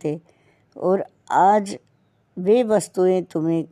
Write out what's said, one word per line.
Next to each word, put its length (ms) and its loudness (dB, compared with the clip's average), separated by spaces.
थे 160 -6
और 300 -2
आज 480 2
वे 260 2
वस्तुएं 600 0
तुम्हें 480 -4